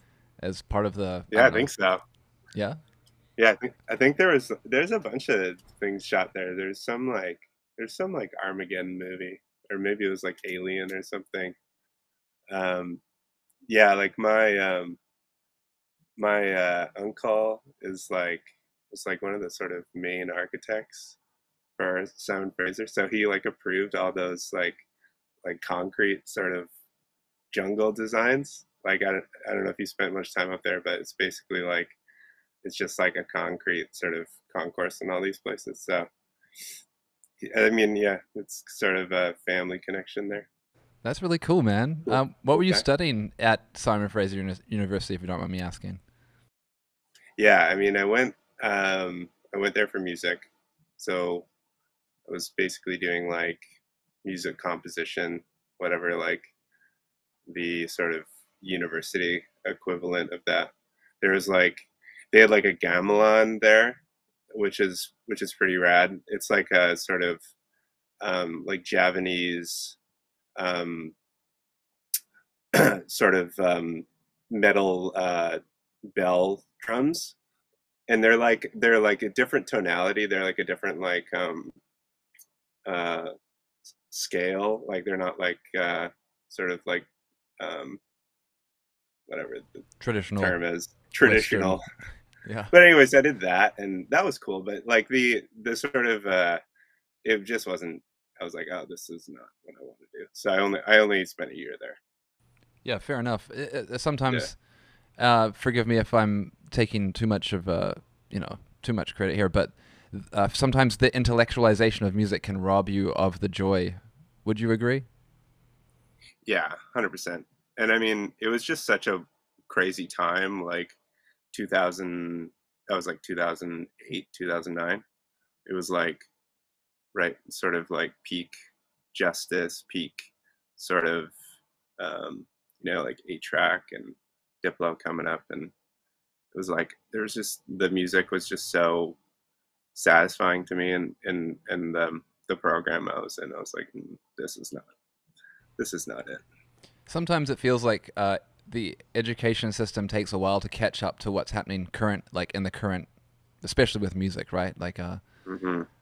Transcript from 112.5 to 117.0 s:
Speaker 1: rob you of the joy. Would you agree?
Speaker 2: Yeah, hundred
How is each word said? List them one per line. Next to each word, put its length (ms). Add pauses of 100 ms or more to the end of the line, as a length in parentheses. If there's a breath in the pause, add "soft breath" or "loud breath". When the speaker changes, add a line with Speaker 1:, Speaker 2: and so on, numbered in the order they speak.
Speaker 1:
rob 300
you 240
of 260
the 100
joy. 460 (480)
Would 160
you 100
agree? 360 (1400 soft breath)
Speaker 2:
Yeah, 280 (200)
hundred 160